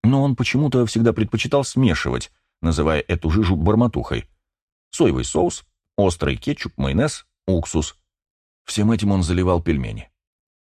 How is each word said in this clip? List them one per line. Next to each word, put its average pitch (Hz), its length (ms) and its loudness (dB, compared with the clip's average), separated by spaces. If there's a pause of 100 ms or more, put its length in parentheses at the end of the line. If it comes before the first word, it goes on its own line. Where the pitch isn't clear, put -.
но 135 200 4
он 139 120 0
почему-то 127 500 0
всегда 113 280 2
предпочитал 113 500 -2
смешивать, 78 680 0 (300)
называя 80 400 0
эту 85 280 -2
жижу 95 260 2
бормотухой. 104 760 0 (600)
Соевый 123 340 2
соус, - 400 -2 (320)
острый 85 400 0
кетчуп, - 400 -6
майонез, 76 480 -2 (220)
уксус. 82 500 -2 (680)
Всем 107 260 0
этим 101 200 0
он 92 120 2
заливал 90 380 2
пельмени. 62 480 -4 (540)